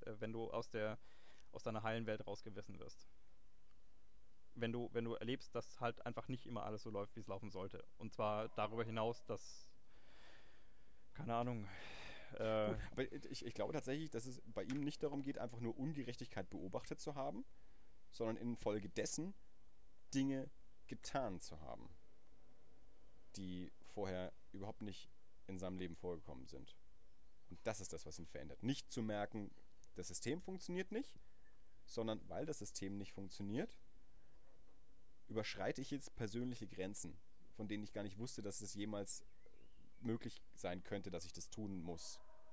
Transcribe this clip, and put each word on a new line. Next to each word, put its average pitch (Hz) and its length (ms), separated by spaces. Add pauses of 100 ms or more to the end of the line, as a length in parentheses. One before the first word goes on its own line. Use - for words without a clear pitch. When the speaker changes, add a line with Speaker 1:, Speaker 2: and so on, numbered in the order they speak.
Speaker 1:
äh, 107 140
wenn 110 120
du 113 180
aus - 200
der, 110 280 (540)
aus - 100
deiner 110 200
heilen 113 240
Welt 107 200
rausgerissen 101 520
wirst. - 280 (1500)
Wenn 117 140
du, 120 220
wenn 117 120
du 117 100
erlebst, - 420
dass - 240
halt 117 260
einfach 117 220
nicht 123 180
immer 117 160
alles 107 220
so 113 60
läuft, 101 260
wie 117 40
es 98 60
laufen 98 240
sollte. 92 340 (140)
Und 107 140
zwar 107 380
darüber 110 340
hinaus, 113 400
dass, - 440 (1500)
keine 117 200
Ahnung, 117 320 (680)
äh, 110 340
Speaker 2:
Gut, 95 100 (140)
aber - 200
ich, - 340
ich 117 80
glaube - 180
tatsächlich, 147 380
dass 117 160
es 127 200
bei 104 180
ihm 131 160
nicht 147 220
darum 143 200
geht, 139 160
einfach 117 220
nur 117 180
Ungerechtigkeit 131 720
beobachtet - 500
zu 147 140
haben, 147 300 (640)
sondern 113 260
infolgedessen 120 960 (800)
Dinge 135 360 (360)
getan 123 540
zu 78 200
haben, 58 280 (1500)
die 90 360 (220)
vorher 92 380 (200)
überhaupt 98 300
nicht 104 280 (360)
in 95 120
seinem 92 200
Leben 87 180
vorgekommen 78 500
sind. - 300 (760)
Und 87 160
das 107 140
ist 92 120
das, 78 140
was 78 120
ihn 82 80
verändert. 73 360
Nicht 127 280
zu 123 120
merken, 104 480 (440)
das 90 140
System 131 320
funktioniert 185 520
nicht, 233 280 (680)
sondern 110 420
weil 101 180
das 156 120
System 98 400
nicht 98 140
funktioniert, 104 640 (1500)
überschreite 110 540
ich 131 80
jetzt 139 260
persönliche 120 500
Grenzen, 92 500 (360)
von 110 160
denen 104 160
ich 104 80
gar 104 100
nicht 98 160
wusste, 120 240
dass 101 180
es 101 140
jemals 101 500 (760)
möglich 117 420 (120)
sein 90 280
könnte, 98 280
dass 85 140
ich 90 80
das - 160
tun 98 320
muss. 82 400 (320)